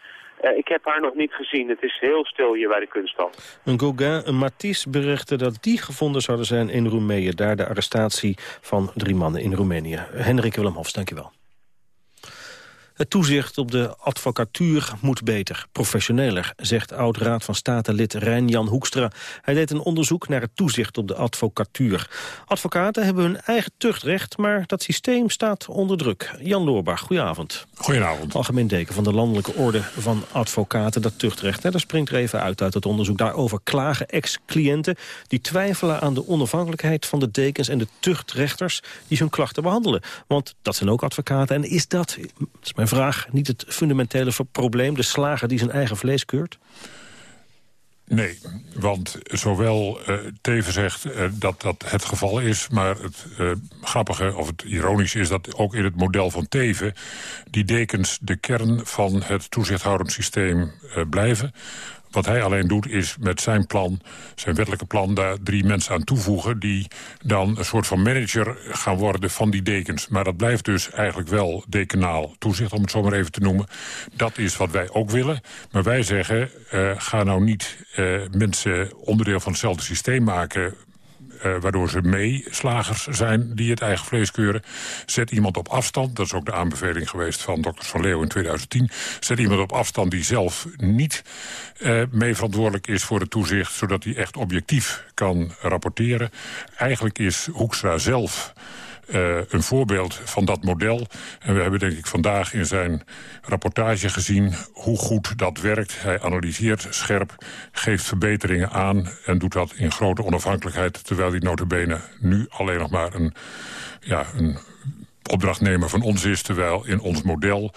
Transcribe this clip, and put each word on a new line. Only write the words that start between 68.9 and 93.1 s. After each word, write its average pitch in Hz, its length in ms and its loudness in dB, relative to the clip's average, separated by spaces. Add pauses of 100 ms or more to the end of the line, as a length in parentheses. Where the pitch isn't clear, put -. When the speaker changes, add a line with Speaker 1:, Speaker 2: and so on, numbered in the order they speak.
Speaker 3:
worden 95 340 0
van 107 200 2
die 98 120 0
dekens. 92 460 -2
Maar 98 160 0
dat 92 120 0
blijft 117 280 2
dus 98 260 0
eigenlijk 92 380 -2
wel 95 400 0
dekenaal 90 680 0
toezicht, 107 340 0
om 107 100 0
het 95 80 0
zo 110 120 2
maar 101 100 4
even 95 200 0
te - 80 -8
noemen. 98 260 2 (460)
Dat 113 260 -2
is 101 180 -2
wat 92 140 0
wij 90 200 -2
ook 110 200 0
willen. 127 300 0 (300)
Maar 98 120 2
wij 120 200 2
zeggen, 110 480 0 (200)
eh, 98 260 2
ga 107 260 0
nou 98 220 4
niet, 107 320 0 (180)
eh, 92 260 0 (100)
mensen 98 680 0
onderdeel 107 440 2
van 98 120 -2
hetzelfde 87 300 0
systeem 123 420 0
maken, 90 500 0 (680)
eh, 95 180 2
waardoor 92 300 2
ze 85 100 0
meeslagers 110 1080 0
zijn 117 480 0
die 117 160 2
het 113 100 0
eigen 101 260 -2
vlees 110 240 0
keuren. 104 320 0 (440)
Zet 117 240 0
iemand 104 260 2
op 90 120 -6
afstand, 127 480 -2
dat 101 100 0
is - 60 -6
ook 87 120 -4
de - 80 -4
aanbeveling 85 580 -2
geweest 85 320 -4
van 85 180 -2
dokter 82 240 -4
Van - 160 -4
Leeuwen 87 220 2
in 78 60 0
tweeduizend 80 420 -2
tien. 123 200 4 (300)
Zet 123 180 0
iemand 101 220 4
op 98 120 -2
afstand 110 380 0
die 87 140 -2
zelf 95 420 0 (100)
niet, 127 460 2 (560)
eh, 117 320 2
mee 117 240 2
verantwoordelijk 104 520 0
is 98 180 0
voor 104 160 0